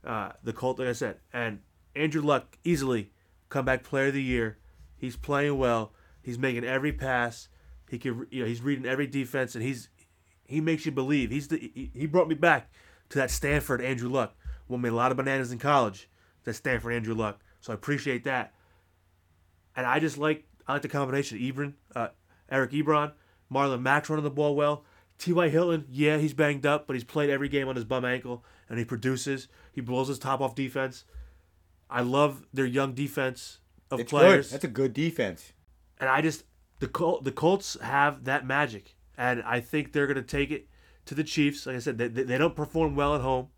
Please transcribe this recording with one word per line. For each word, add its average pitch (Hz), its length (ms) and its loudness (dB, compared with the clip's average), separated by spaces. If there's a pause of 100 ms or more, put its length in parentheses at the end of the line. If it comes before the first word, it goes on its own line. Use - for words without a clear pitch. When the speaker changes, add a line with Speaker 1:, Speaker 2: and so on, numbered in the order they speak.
Speaker 1:
uh, 107 300 -6 (100)
the 113 100 -6
Colts, 127 260 -2
like 131 80 -2
I 123 60 -2
said, 117 240 -6 (160)
and 113 280 -4 (340)
Andrew 151 260 0
Luck, 143 420 2
easily 135 480 0 (380)
comeback 131 340 -2
player 135 240 0
of 139 60 0
the 139 80 -2
year. 120 380 -2 (380)
He's 127 180 -8
playing 143 420 0
well. 117 360 0 (280)
He's 120 160 -8
making 123 260 -2
every 131 300 0
pass. 123 540 -2 (420)
He 123 80 -8
can, 123 320 -6
you 131 140 -6
know, 107 40 -2
he's 117 140 -4
reading 131 240 -2
every 131 220 0
defense, 131 480 -4
and 110 80 -4
he's, 127 260 -6 (560)
he 151 160 -2
makes 160 240 0
you 156 60 -2
believe. 131 400 0
He's 139 160 -4
the, 165 100 -2
he, 127 340 -10
he 135 140 -6
brought 160 220 4
me 160 80 0
back 151 360 2 (380)
to - 80 -2
that 131 140 2
Stanford 143 500 0
Andrew 123 280 -2
Luck. 127 260 0 (320)
Won 123 140 -4
me 120 80 0
a 113 40 0
lot 120 160 4
of 127 80 0
bananas 135 340 0
in 123 60 -8
college, 120 500 2 (360)
that 117 100 -6
Stanford 117 400 -2
Andrew 113 220 -2
Luck. 107 260 -4 (200)
So 117 120 -8
I - 0 -
appreciate 135 520 -4
that. 127 280 -2 (1200)
And 127 120 -2
I 135 120 2
just 143 200 -2
like, 151 260 0 (220)
I 135 60 -2
like 143 100 -2
the 147 40 -6
combination. 139 520 -2
Ebron, 135 340 -4 (220)
uh, 117 140 -4 (420)
Eric 131 200 2
Ebron, 147 420 2 (380)
Marlon 131 300 2
Mack's 139 260 2
running 156 160 0
the 147 60 0
ball 147 260 2
well. 147 300 0 (320)
T 175 160 -2
Y 170 160 6
Hilton, 160 400 4
yeah, 147 280 4
he's 147 180 0
banged 147 320 2
up, 151 180 2
but 135 100 -2
he's 120 80 -4
played 147 280 2
every 139 180 0
game 139 180 0
on 131 80 -2
his 117 100 -4
bum 123 200 0
ankle, 123 400 -4 (240)
and 113 80 -4
he 117 80 0
produces. 131 640 -2 (260)
He 143 80 -8
blows 127 260 -2
his 135 120 -4
top 135 220 -2
off 127 120 -2
defense. 131 500 -4 (840)
I 123 120 -2
love 135 520 2
their 131 140 0
young 135 260 0
defense 131 640 -4 (320)
of 131 100 -2
Speaker 2:
It's 117 120 -6
Speaker 1:
players. 147 380 8
Speaker 2:
good. - 40 -10
That's 139 100 -6
a 170 40 -4
good 123 260 0
defense. 123 600 -4 (440)
Speaker 1:
And 131 100 -2
I 135 140 4
just, 156 220 -2 (340)
the 135 100 -4
Col-, 175 320 -2
the 131 120 -4
Colts 190 500 0
have 135 440 2
that 135 200 -2
magic, 127 500 -2 (220)
and 123 240 0
I 120 180 -2
think 143 320 -4
they're 143 160 2
gonna 135 140 -2
take 143 300 -4
it - 180 -8 (360)
to 143 100 -10
the 156 80 -2
Chiefs. 143 420 0
Like 131 120 -6
I - 20 -4
said, 117 180 -4
they, 120 100 0
they, 117 160 -2
they 127 140 0
don't 156 180 2
perform 151 400 -2
well 143 200 2
at 139 60 -2
home. 131 260 -2 (100)